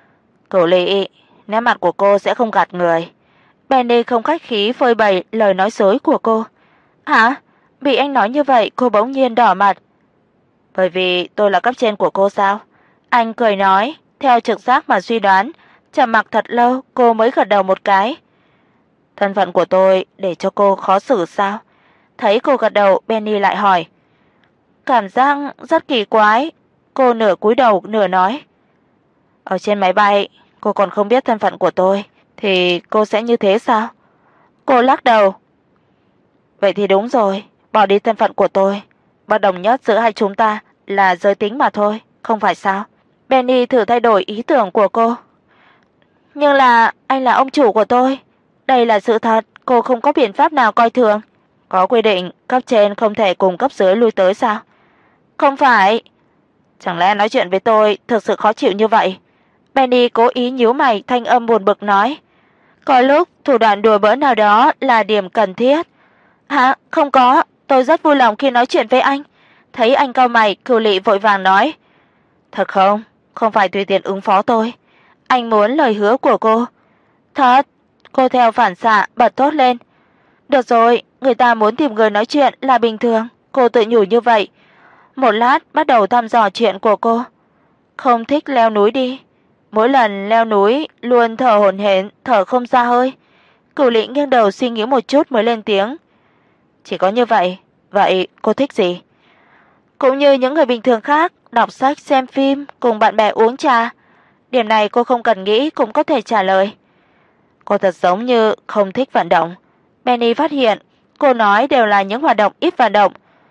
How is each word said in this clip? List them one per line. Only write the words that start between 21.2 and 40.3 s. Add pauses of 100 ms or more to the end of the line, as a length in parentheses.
sao?" (580)
Thấy
cô
gật
đầu,
Benny
lại
hỏi. (1000)
"Cảm
giác (320)
rất
kỳ
quái." (420)
Cô
nửa
cúi
đầu,
nửa
nói. (1000)
"Ở
trên
máy
bay, (320)
cô
còn
không
biết
thân
phận
của
tôi, (340)
thì
cô
sẽ
như
thế
sao?" (800)
Cô
lắc
đầu. (1200)
"Vậy
thì
đúng
rồi, (280)
bỏ
đi
thân
phận
của
tôi. (460)
Bất
đồng
nhất
giữa
hai
chúng